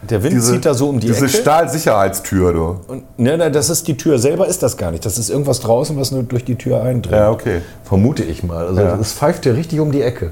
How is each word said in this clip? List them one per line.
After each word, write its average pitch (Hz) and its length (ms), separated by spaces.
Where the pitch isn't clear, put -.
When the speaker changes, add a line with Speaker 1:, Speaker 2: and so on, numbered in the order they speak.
Speaker 1:
Der 107 120
Wind 143 140
Speaker 2:
Diese, 120 160
Speaker 1:
zieht - 160
da 147 80
so 143 140
um 135 100
die 107 80
Speaker 2:
diese 120 180
Speaker 1:
Ecke. 127 40
Speaker 2:
Stahlsicherheitstür, 123 1200
du. 82 340
Speaker 1:
Und, - 300
ne, 127 220
ne, 165 100
das 143 220
ist - 160
die 143 100
Tür 147 220
selber, 160 260
ist - 160
das 131 160
gar 90 140
nicht. 82 120
Das 104 140
ist 113 140
irgendwas 139 300
draußen, 139 360
was 135 140
nur 131 100
durch 120 240
die 120 120
Tür 120 260
eindringt. 120 340
Speaker 2:
Ja, 107 140
okay. 110 300
Speaker 1:
Vermute 107 380
ich 80 200
mal. 85 240
Also 92 140
Speaker 2:
Ja. 92 160
Speaker 1:
das 104 160
pfeift 170 320
dir 120 100
richtig 160 240
um 151 120
die 139 120
Ecke. 120 280